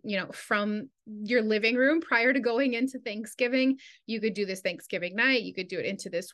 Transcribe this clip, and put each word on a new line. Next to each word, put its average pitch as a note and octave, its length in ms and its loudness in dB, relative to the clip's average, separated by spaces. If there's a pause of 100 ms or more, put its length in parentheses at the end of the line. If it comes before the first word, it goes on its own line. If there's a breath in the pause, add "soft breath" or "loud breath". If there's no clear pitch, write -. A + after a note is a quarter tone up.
you G3+ 140 -2
know, F3+ 120 -6
from G#3 580 -2 (360)
your A3+ 180 4
living G#3+ 320 2
room C#4 260 4
prior A#3 320 2
to C4+ 60 2
going A#3+ 360 2
into C4 260 -2
Thanksgiving. B3 760 0 (300 loud breath)
You A3 140 -4
could G#3 140 0
do G3+ 120 -2
this F#3+ 140 -6
Thanksgiving F3+ 560 -4
night. B3 260 2
You F#3 100 -8
could F#3 140 -6
do F#3 140 -6
it A2+ 40 -4
into F#3+ 260 -6
this F3+ 240 -4